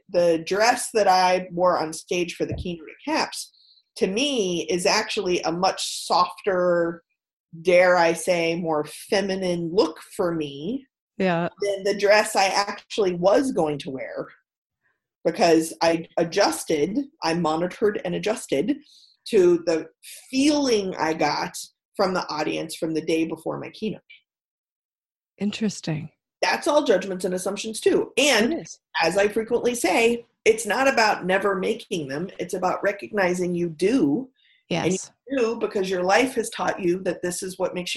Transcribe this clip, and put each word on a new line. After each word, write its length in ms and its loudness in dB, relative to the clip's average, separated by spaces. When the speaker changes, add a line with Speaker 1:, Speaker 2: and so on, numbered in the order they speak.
Speaker 1:
the 380 2
dress 480 2
that 140 4
I 420 4
wore 280 2
on 140 -4
stage 440 -4
for 100 -4
the 80 -6
keynote 340 -10
at 240 -10
caps, 400 -4
to 100 0
me, 640 -2
is 160 0
actually 560 0
a 100 -2
much 540 -2
softer, 960 0
dare 380 6
I 160 6
say, 400 0
more 300 0
feminine 640 0
look 240 2
for 180 0
me 520 -6
Speaker 2:
Yeah. 300 0
Speaker 1:
than 220 -4
the 160 0
dress 380 4
I 100 4
actually 680 -2
was 380 4
going 280 0
to 100 -12
wear, 380 -10
because 580 4
I 240 2
adjusted, 840 0
I 120 0
monitored 720 0
and 80 -4
adjusted 640 -2
to 380 6
the 220 0
feeling 680 2
I 180 0
got 420 -2
from 200 0
the 160 -2
audience 440 -4
from 200 -4
the 100 -2
day 220 0
before 320 -8
my 120 -10
keynote. 300 -8
Speaker 2:
Interesting. 720 -4
Speaker 1:
That's 260 0
all 160 4
judgments 400 0
and 100 -2
assumptions 460 -6
too. 380 2
And 340 4
Speaker 2:
It 100 -4
is. 160 -18
Speaker 1:
as 140 0
I 120 4
frequently 460 -2
say, 520 2
it's 220 4
not 200 2
about 380 4
never 320 2
making 520 -4
them. 200 -6
It's 140 -8
about 300 -2
recognizing 720 0
you 160 -2
do. 580 2
Speaker 2:
Yes. 160 -2
Speaker 1:
And 540 -4
you 0 -
do 200 0
because 300 -2
your 140 -2
life 320 2
has 160 -4
taught 320 -4
you 220 0
that 180 -4
this 200 -4
is 160 -8
what 160 -2
makes 220 -6